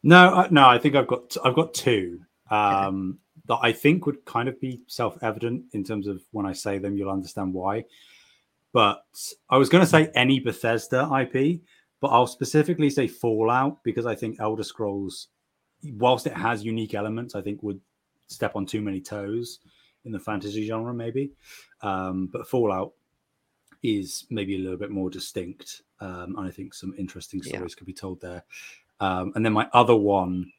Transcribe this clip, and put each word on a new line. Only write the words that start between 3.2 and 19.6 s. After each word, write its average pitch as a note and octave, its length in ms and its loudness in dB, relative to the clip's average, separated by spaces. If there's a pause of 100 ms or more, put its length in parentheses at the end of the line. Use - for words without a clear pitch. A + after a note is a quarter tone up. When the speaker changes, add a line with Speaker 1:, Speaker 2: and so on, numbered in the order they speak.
Speaker 1:
that A2+ 140 0
I A#2+ 120 2
think E3 320 2
would C#3+ 200 -6
kind A#2+ 240 -4
of B2+ 120 -12
be B2+ 260 -8
self-evident A#2 880 -6
in G2+ 100 -6
terms G2+ 240 -6
of F#2+ 140 -8 (100)
when G#2 140 -6
I F#2+ 80 -6
say G2 240 -6
them, G2+ 200 -6
you'll G2 140 -4
understand F#2+ 420 -8
why. G2 320 -4 (880)
But G#2+ 320 2 (460)
I B2+ 80 4
was C3+ 120 4
gonna F3+ 180 8
say D#3 280 6
any C3 240 4
Bethesda B2 720 -2
I C3+ 140 0
P, C#3+ 380 -2 (380)
but C#3 80 0
I'll A#2+ 180 4
specifically D3+ 640 0
say C#3 180 0
Fallout, A#2+ 760 0
because A#2 220 -4
I A2+ 100 -4
think A2 240 -8
Elder G#2+ 240 -4
Scrolls, G2+ 640 -8 (560)
whilst B2 440 0
it F#2+ 60 -6
has G#2 300 -4
unique A2+ 300 -6
elements, G#2+ 420 -6
I G2+ 60 -6
think G#2 220 -10
would G2+ 180 -8 (460)
step - 280 -6
on G2+ 100 -6
too G#2+ 160 -6
many G2 200 -6
toes G#2+ 580 -10 (460)